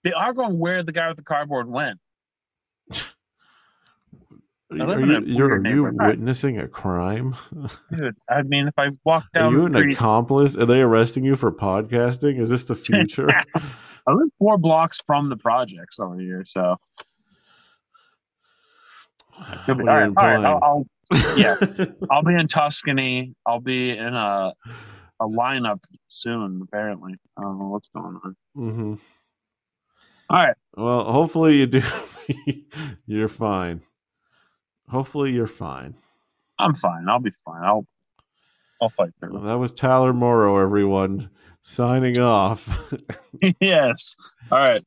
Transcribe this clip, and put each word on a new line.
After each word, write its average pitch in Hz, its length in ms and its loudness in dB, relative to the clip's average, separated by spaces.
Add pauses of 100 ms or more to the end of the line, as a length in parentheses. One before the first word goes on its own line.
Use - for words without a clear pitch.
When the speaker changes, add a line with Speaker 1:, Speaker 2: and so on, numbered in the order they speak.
Speaker 1:
They 175 100 -2
are 226 200 -2
going 226 260 -4
where 175 240 -2
the 165 80 -8
guy 165 160 -4
with 160 100 -8
the 147 60 -20
cardboard 143 460 -4
went. 123 300 -6 (2750)
Speaker 2:
Are - 0 -
Speaker 1:
I 76 60 -14
Speaker 2:
you, - 80 -4
Speaker 1:
live 180 120 -2
Speaker 2:
are 131 60 0
Speaker 1:
in 143 80 4
a - 160 4
Speaker 2:
you, 123 100 -4
you're, 135 120 4
Speaker 1:
weird 104 180 0
Speaker 2:
are - 20 0
you 131 60 0 (100)
Speaker 1:
neighborhood. 208 220 0
Speaker 2:
witnessing 127 520 -2
a 65 80 -8
crime? 101 680 -4 (160)
<laughs> 147 440 -12
Speaker 1:
Dude, 135 200 -6 (140)
I 139 120 0
mean, 139 260 0
if 147 100 -4
I 139 120 0 (140)
walk 160 200 2 (120)
Speaker 2:
Are 170 40 2
Speaker 1:
down 160 140 4
Speaker 2:
you 143 60 4
Speaker 1:
the 175 60 4
Speaker 2:
an 170 80 -2
Speaker 1:
street 127 200 4
Speaker 2:
accomplice? 123 640 2
Are 117 100 2
they 123 140 6
arresting 117 440 4
you 135 120 4
for 120 160 0
podcasting? 120 920 -2
Is 113 80 0
this 123 140 0
the 113 120 -4
future? 147 540 0
Speaker 1:
<laughs> - 260 0
I - 560 -4
live 269 180 2 (100)
four 208 180 4
blocks 160 480 2
from 143 240 0
the 120 80 -6
projects 110 600 -4
over 90 200 -8
here, 92 280 -10
so. 90 340 0
Speaker 2:
<sighs> - 40 -20 (2500)
What - 280 -16
Speaker 1:
Could 131 140 0
be. 113 80 0
Speaker 2:
are - 180 6
you 101 120 -2
Speaker 1:
All 196 60 6
right, - 0 -
all - 20 -
right, 135 100 4
Speaker 2:
implying? 107 100 0
Speaker 1:
I'll, 147 180 2
I'll, 147 220 2 (500)
yeah. 208 200 4 (280)
Speaker 2:
<laughs> - 280 -6
Speaker 1:
I'll 147 120 2
be 170 120 2
in 160 120 0
Tuscany. 131 840 -2 (120)
I'll 117 160 -2
be 127 300 -4
in 117 220 -8
a, 101 400 -2 (680)
a 113 60 -2
lineup 117 540 -4 (280)
soon, 104 560 -8
apparently. 101 520 -10 (220)
I - 40 -14
don't 98 180 -8
know 98 80 -8
what's 101 220 -8
going 90 340 -14
on. 95 120 -14 (220)
Speaker 2:
Mm-hmm. 110 360 -8 (1400)
Speaker 1:
All - 140 4
right. 131 120 2 (200)
Speaker 2:
Well, 120 360 -2
hopefully 160 460 4
you 135 100 4
do. 120 160 2 (640)
<laughs> 143 580 -12
You're 107 220 -4
fine. 95 540 -4 (1080)
Hopefully 135 420 -4
you're 117 160 0
fine. 67 480 -12 (640)
Speaker 1:
I'm 143 160 2
fine. 87 340 -4
I'll 123 100 2
be 110 120 -4
fine. 82 320 -16
I'll, 104 220 0 (960)
I'll 113 80 0
fight 87 300 -2
through 87 100 -14
it. 92 40 -12
Speaker 2:
Well, 95 100 -10
that 110 140 -2
was 123 160 -4
Tyler 127 400 4
Morrow, 117 440 4
everyone, 98 720 2 (340)
signing 123 560 0
off. 110 480 2 (260)
<laughs> - 80 -12 (580)
Speaker 1:
Yes. 156 560 0 (360)
All 127 80 4
right. 120 280 4